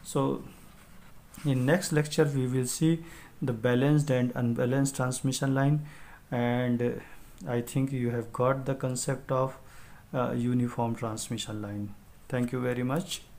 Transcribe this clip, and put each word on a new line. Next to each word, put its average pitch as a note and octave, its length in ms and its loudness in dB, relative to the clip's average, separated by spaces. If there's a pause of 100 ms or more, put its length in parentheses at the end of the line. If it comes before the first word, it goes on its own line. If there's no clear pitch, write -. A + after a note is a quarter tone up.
so C#3 400 0 (1000)
in B2+ 200 2
next F3 260 2
lecture D3+ 340 4
we C3+ 220 0
will B2+ 180 2
see D#3+ 380 2 (380)
the B2+ 120 0
balanced B2+ 560 4
and B2 260 4
unbalanced B2+ 600 2
transmission C3 580 0
line, C#3+ 320 4 (460)
and, B2 500 0
uh, A#2+ 80 2 (580)
I A#2+ 140 0
think C3+ 300 -2
you B2 180 0
have A#2 240 -4
got C3 320 2
the C3+ 80 0
concept C3 580 -4
of, C3 260 0 (560)
uh, B2 180 0
uniform A#2+ 640 0
transmission A2 680 -6
line. G#2 320 -8 (360)
Thank B2 220 -2
you B2+ 100 -4
very B2 220 -2
much. C#3+ 380 -4 (180)